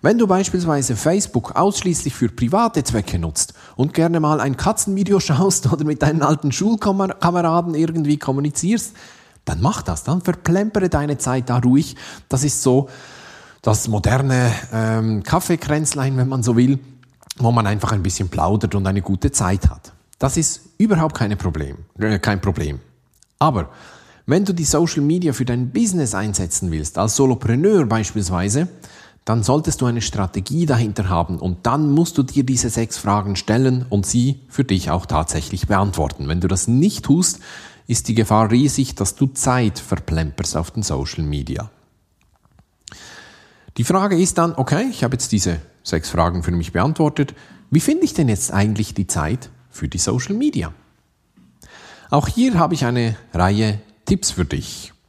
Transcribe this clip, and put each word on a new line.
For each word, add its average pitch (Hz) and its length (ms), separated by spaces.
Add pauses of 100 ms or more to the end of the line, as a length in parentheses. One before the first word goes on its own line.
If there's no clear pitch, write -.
Wenn 214 160
du 233 100
beispielsweise 175 680
Facebook 160 580
ausschließlich 170 580
für 117 160
private 185 540
Zwecke 101 340
nutzt 82 360 (240)
und 135 180
gerne 165 240
mal 151 220
ein 131 160
Katzenvideo 196 640
<laughs> - 20
schaust 160 500
oder 143 140
mit 151 160
deinen 151 200
alten 143 300
Schulkameraden 180 1200
irgendwie 156 440
kommunizierst, 151 760 (520)
dann 78 160
mach - 220
das, 85 200
dann 175 180
verplempere 185 680
deine 147 280
Zeit 127 320
da 123 100
ruhig. 127 360 (320)
Das 127 160
ist 147 180
so 131 280 (720)
das 107 260
moderne, 123 640 (220)
ähm, 110 500
Kaffeekränzlein, 151 920
wenn 127 100
man 131 160
so 117 140
will, 131 220 (580)
wo 120 140
man 117 160
einfach 101 240
ein 101 120
bisschen 92 260
plaudert 98 460
und 98 100
eine 95 160
gute 98 300
Zeit 95 380
hat. - 240 (260)
Das 135 180
ist - 240 (160)
überhaupt 165 380
keine 104 200
Problem, 76 420 (220)
äh, 107 200
kein 101 220
Problem. 78 380 (600)
Aber 117 300 (560)
wenn 185 200
du 196 80
die 170 120
Social 160 360
Media 160 320
für 123 120
dein 123 260
Business 180 440
einsetzen 95 560
willst, 78 260
als 107 180
Solopreneur 139 720
beispielsweise, 104 800 (580)
dann 113 160
solltest 147 400
du 127 60
eine 117 140
Strategie 107 680
dahinter 110 420
haben 85 300
und 87 260
dann 143 240
musst 160 280
du 139 60
dir 135 200
diese 123 260
sechs 113 280
Fragen 101 380
stellen 127 540
und 101 160
sie 127 440
für - 140
dich 92 280
auch 85 160
tatsächlich 78 600
beantworten. 92 600
Wenn 85 140
du 92 60
das 92 200
nicht 143 380
tust, 170 340 (480)
ist - 200
die 110 80
Gefahr 110 360
riesig, 131 440
dass - 200
du 135 120
Zeit 123 520
verplemperst 80 760
auf 85 160
den 110 120
Social 71 400
Media. 73 460 (2000)
Die 123 60
Frage 185 360
ist 180 180
dann, 170 180
okay, 151 340
ich - 140
habe 131 120
jetzt - 160
diese 87 280 (240)
sechs - 260
Fragen 85 340
für 87 80
mich 85 200
beantwortet. 147 600 (360)
Wie 156 100
finde 320 260
ich - 80
denn 143 160
jetzt - 240
eigentlich 104 400
die 98 140
Zeit 82 420 (200)
für - 180
die 76 100
Social 123 380
Media? 269 380 (1400)
Auch 147 180
hier 233 300
habe 165 180
ich 139 100
eine 117 320 (160)
Reihe 104 480 (240)
Tipps - 260
für 90 140
dich. - 480 (160)